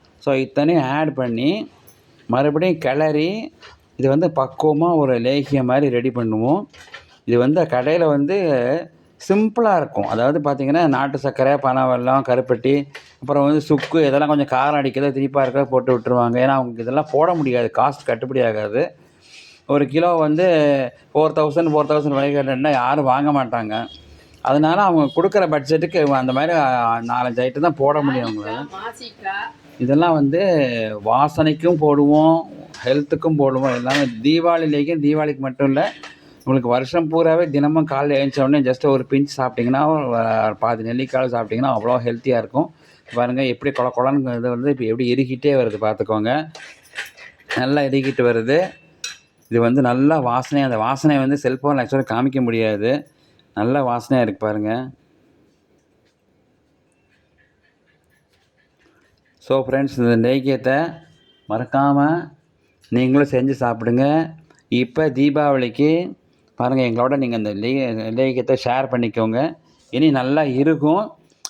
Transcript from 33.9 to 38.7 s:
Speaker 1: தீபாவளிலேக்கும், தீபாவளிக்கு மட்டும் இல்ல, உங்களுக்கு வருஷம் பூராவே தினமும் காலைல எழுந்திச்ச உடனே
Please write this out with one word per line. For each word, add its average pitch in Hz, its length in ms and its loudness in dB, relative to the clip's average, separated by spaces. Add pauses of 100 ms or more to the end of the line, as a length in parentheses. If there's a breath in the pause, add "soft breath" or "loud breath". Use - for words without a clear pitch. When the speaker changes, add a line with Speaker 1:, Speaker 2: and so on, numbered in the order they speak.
Speaker 1:
தீபாவளிலேக்கும், 160 800 0
தீபாவளிக்கு 151 360 0
மட்டும் 135 280 -2
இல்ல, 143 260 0 (520 loud breath)
உங்களுக்கு 131 240 0
வருஷம் 135 420 0
பூராவே 165 400 4
தினமும் 147 380 2
காலைல 143 260 0
எழுந்திச்ச 135 280 0
உடனே 135 280 4